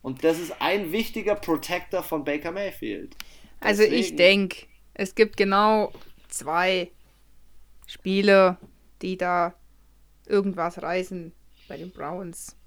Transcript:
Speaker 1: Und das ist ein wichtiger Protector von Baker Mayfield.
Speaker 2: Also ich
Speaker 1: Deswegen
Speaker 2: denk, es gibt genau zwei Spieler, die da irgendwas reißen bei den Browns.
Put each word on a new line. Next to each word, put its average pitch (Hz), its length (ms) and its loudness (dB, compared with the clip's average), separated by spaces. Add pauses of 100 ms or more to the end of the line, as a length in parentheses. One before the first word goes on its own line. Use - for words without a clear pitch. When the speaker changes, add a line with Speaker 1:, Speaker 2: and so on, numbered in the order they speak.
Speaker 1:
Und 135 240 -6
das 160 120 4
ist 170 240 -8
ein 175 300 -2
wichtiger 208 420 -2
Protector 180 720 -4
von 147 220 -4
Baker 151 260 -4
Mayfield. 175 640 -8 (460)
Speaker 2:
Also 214 220 4
ich 214 60 6
Speaker 1:
Deswegen 170 280 0
Speaker 2:
denk, 190 500 4 (280)
es - 200 -6
gibt 214 220 2
genau 208 560 2 (340)
zwei 175 640 -2 (960)
Spieler, 190 680 4 (440)
die 185 140 -4
da 175 380 0 (720)
irgendwas 175 560 -2
reißen 180 500 -6 (380)
bei - 80 -12
den 170 140 -14
Browns. 170 760 -12